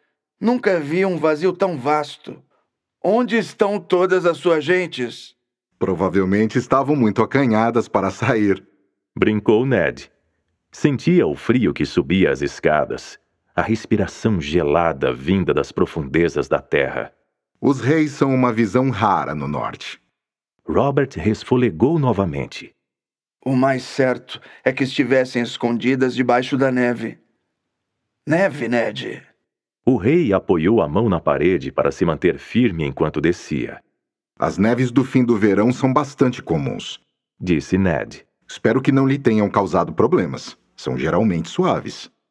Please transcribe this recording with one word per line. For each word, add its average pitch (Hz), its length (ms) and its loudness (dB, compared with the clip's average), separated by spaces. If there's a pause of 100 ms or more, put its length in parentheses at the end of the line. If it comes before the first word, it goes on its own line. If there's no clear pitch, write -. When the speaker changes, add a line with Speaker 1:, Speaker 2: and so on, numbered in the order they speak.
(400)
Speaker 1:
Nunca 214 400 0
vi 156 240 -2
um 185 140 -2
vazio 156 340 0
tão 180 240 -2
vasto. 143 680 -6 (600)
Onde 220 320 0
estão 208 420 0
todas 180 460 2
as 170 140 2
suas 160 260 2
gentes? 156 720 -4 (440)
Speaker 2:
Provavelmente 95 800 0
estavam 135 400 0
muito 113 260 2
acanhadas 117 640 2
para 98 240 0
sair. 104 560 0 (480)
Speaker 3:
Brincou 107 520 2
Ned. 92 440 -2 (640)
Sentia 147 540 2
o 76 80 0
frio 113 400 2
que 78 100 -2
subia 82 460 2
as 69 100 -2
escadas, 71 800 -2 (400)
a 87 40 0
respiração 110 760 -2
gelada 73 720 0
vinda 78 400 0
das 73 200 -2
profundezas 76 720 -2
da 71 140 -2
terra. 65 520 -4 (480)
Speaker 2:
Os 131 200 0
reis 147 320 0
são 139 200 0
uma 127 200 2
visão 117 380 2
rara 95 440 0
no 71 140 -6
norte. - 520 -8 (640)
Speaker 3:
Robert 135 520 2
resfolegou 110 840 0
novamente. 92 720 -2 (720)
Speaker 1:
O 131 120 0
mais 131 260 2
certo - 580 -2 (220)
é 131 100 0
que 135 120 -2
estivessem 127 580 0
escondidas 120 720 0
debaixo 127 420 0
da 131 140 2
neve. 123 480 -2 (1080)
Neve, 147 440 0
Ned. 117 540 -4 (640)
Speaker 3:
O 127 120 4
rei 120 360 2
apoiou 92 480 2
a 82 60 0
mão 95 220 0
na 87 100 0
parede 73 540 0
para - 180 0
se - 140 -2
manter 82 340 0
firme 98 460 0
enquanto 76 360 -2
descia. 67 600 -4 (560)
Speaker 2:
As - 180 -2
neves 117 360 0
do 131 100 2
fim 131 220 2
do 117 120 2
verão 104 360 2
são 131 200 0
bastante 139 480 0
comuns, - 600 -6 (400)
Speaker 3:
disse 87 360 -2
Ned. 85 480 -2 (220)
Speaker 2:
Espero 120 340 0
que 135 120 0
não 135 160 4
lhe 135 100 0
tenham 110 320 2
causado 87 420 0
problemas. 107 640 -2 (200)
São - 200 -6
geralmente 82 520 0
suaves. - 600 -4 (200)